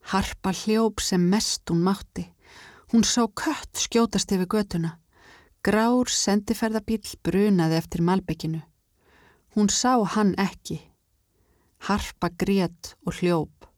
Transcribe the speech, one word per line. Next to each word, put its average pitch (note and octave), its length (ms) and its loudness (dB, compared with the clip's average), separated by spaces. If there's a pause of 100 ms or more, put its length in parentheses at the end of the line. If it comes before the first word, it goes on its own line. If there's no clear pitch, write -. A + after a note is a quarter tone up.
(120)
Harpa F#3+ 400 -2
hljóp G#3+ 480 0
sem F3+ 300 0
mest - 400 0
hún E3+ 100 2
mátti. - 480 -2 (640)
Hún A#3 100 6
sá A#3+ 240 2
kött - 540 -6
skjótast A3+ 520 0
yfir F#3 140 0
götuna. F3+ 520 -2 (640)
Grár A#3 480 4
sendiferðabíll A3 1120 -2
brunaði E3+ 560 2
eftir E3+ 220 -4
malbikinu. D#3+ 580 -2 (960)
Hún G#3 140 4
sá B3+ 340 2
hann G3+ 320 2
ekki. - 460 -6 (1040)
Harpa G3 400 -2
grét F#3 680 -4 (120)
og E3+ 80 -6
hljóp. F3 500 -2 (140)